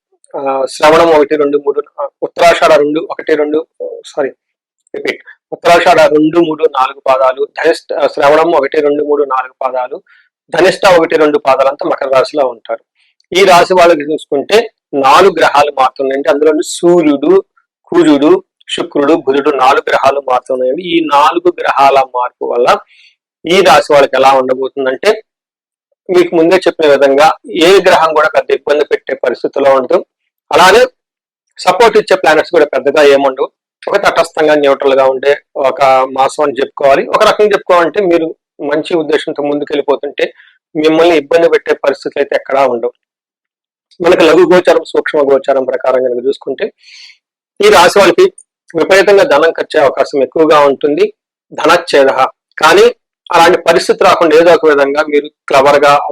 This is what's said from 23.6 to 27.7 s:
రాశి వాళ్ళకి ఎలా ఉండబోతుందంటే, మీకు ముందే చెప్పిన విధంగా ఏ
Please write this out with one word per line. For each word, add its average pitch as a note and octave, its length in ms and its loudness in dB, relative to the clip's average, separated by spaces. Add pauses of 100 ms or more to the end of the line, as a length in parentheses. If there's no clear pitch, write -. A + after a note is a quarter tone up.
రాశి D#3 320 2
వాళ్ళకి C#3 220 2
ఎలా C3+ 160 2
ఉండబోతుందంటే, C3 880 -2 (960)
మీకు F3 180 0
ముందే E3+ 200 2
చెప్పిన E3 360 0
విధంగా C#3 400 2 (200)
ఏ F#3 300 2